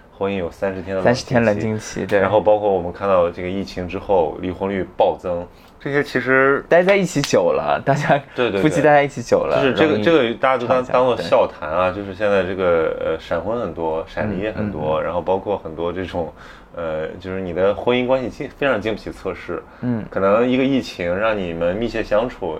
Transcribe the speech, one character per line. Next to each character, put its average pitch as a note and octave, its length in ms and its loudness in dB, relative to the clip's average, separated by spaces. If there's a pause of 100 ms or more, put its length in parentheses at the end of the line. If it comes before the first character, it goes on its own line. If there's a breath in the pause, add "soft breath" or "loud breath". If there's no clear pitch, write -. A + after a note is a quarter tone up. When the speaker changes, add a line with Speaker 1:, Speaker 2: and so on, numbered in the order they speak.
(160 loud breath)
Speaker 1:
婚 G2 160 -2
姻 G2+ 40 -2
有 E2+ 140 -4
三 G2 240 -4
十 F#2 80 -6
天 F#2+ 140 -6
的 F#2 60 0
冷 - 20 0
静 A#2+ 100 4
期。 - 0 -
Speaker 2:
三 - 0 -
十 A#2+ 120 -4
天 A#2+ 180 2
冷 G#2 140 2
静 A2 200 -2
期， F#2+ 280 -6
对。 G2+ 140 2
Speaker 1:
然 F#2+ 100 4
后 G#2 100 4
包 G#2+ 180 4
括 G#2 120 0
我 F#2+ 100 2
们 F2 120 -6
看 G2 160 -4
到 F2+ 220 4
这 F2+ 120 -10
个 F2+ 60 -4
疫 F#2+ 160 -4
情 F2+ 240 -8
之 F#2 100 -6
后 F2 420 0
离 F#2 100 -4
婚 F#2+ 180 -4
率 F#2+ 160 -2 (120)
暴 F#2+ 200 2
增， F2 300 -6 (320 loud breath)
这 C#3+ 140 -8
些 C#3+ 100 2
其 C3+ 180 -2
实 C3 480 2
Speaker 2:
待 E3+ 140 6
在 G3 140 4
一 G3 80 0
起 C#3+ 180 0
久 F#2 300 2
了， C#2+ 320 0
大 C#3 100 2
家， D3 260 2 (140)
Speaker 1:
对， B2 160 0
对， - 20 -2
对。 G2 80 0
Speaker 2:
夫 D#3 80 4
妻 C#3+ 140 0
待 D3 100 6
在 C#3+ 120 6
一 C#3+ 40 -2
起 C3 140 -8
久 F#2+ 220 2
了， B2 180 2
Speaker 1:
就 C3+ 60 4
是 A#2+ 60 2
这 - 120 4
个， D3+ 60 2
Speaker 2:
容 G#2 80 0
易 - 20 -2
Speaker 1:
这 E3+ 100 4
个 A#2+ 220 2
大 C3 160 2
家 C3 80 2
都 A#2+ 80 -4
当， B2+ 160 2
Speaker 2:
吵 B2+ 60 -10
架， - 40 -4
Speaker 1:
当 B2+ 140 4
做 A#2+ 100 2
笑 G2+ 300 2
谈 - 240 -10
啊， F2+ 220 2
Speaker 2:
对。 G2+ 100 -6
Speaker 1:
就 G2+ 60 -8
是 F#2 80 -10
现 G#2 120 0
在 G2+ 140 4
这 F#2 140 -4
个， F2 480 2
呃， D#2+ 160 -2
闪 E2+ 200 -4
婚 A2 200 -4
很 F#2+ 120 -4
多， D#2+ 360 -4
闪 E2 200 -4
离 F#2+ 120 -4
也 G#2+ 100 -4
很 G#2 220 -4
多， D2+ 240 -2
Speaker 2:
嗯， - 20 0
嗯， D#2 40 -2
嗯。 - 20 -4
Speaker 1:
然 E2 100 -4
后 F2 80 -2
包 F#2 160 0
括 G2 180 -2
很 D#2+ 180 -10
多 E2+ 180 -4
这 F2+ 120 -6
种， E2 280 -6 (440 loud breath)
呃， D#2+ 300 -6 (140)
就 F#2 100 -10
是 F#2+ 100 -6
你 F2+ 120 -6
的 F#2+ 220 2
婚 B2 220 0
姻 B2 100 0
关 C3 140 2
系 A#2+ 80 -6
经-， C3 280 -10
非 C#3+ 100 -2
常 A#2 140 0
经 G#2+ 140 -4
不 G2+ 40 -6
起 - 120 -12
测 F2+ 240 -8
试。 - 280 -10 (180 loud breath)
Speaker 2:
嗯。 A#2 300 -4
Speaker 1:
可 G2 100 -4
能 G#2+ 280 4
一 B2+ 80 2
个 C3 80 2
疫 C3+ 160 2
情 F2 360 -4
让 G#2+ 200 0
你 F2+ 160 -4
们 E2+ 240 0
密 A#2 120 -2
切 A2 140 -4
相 G#2+ 260 0
处， E2 300 -6